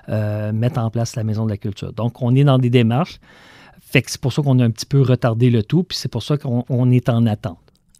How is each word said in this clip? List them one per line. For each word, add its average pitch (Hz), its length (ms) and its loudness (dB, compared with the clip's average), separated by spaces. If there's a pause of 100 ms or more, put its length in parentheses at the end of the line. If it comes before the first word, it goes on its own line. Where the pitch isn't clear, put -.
euh, 107 420 -2
mettre 117 300 -2
en 113 100 -2
place 117 240 -4
la 113 80 -4
Maison 110 220 -2
de 110 60 -2
la 104 60 -2
culture. - 360 -8
Donc, 117 280 -6
on 123 140 2
est 135 80 4
dans 135 160 4
des 123 120 2
démarches. 123 500 2 (720)
Fait 127 100 4
que - 100 -12
c'est - 80 -12
pour 127 120 -2
ça - 80 -2
qu'on 135 200 2
a 123 40 2
un 117 60 2
petit - 160 -10
peu 139 160 2
retardé 120 480 2
le 113 140 2
tout, 175 180 0
puis - 160 -10
c'est - 120 -8
pour 117 120 -8
ça 151 140 -2
qu'on, 123 320 -4
on 123 240 2
est 123 160 2
en 117 180 2
attente. 107 320 -4 (420)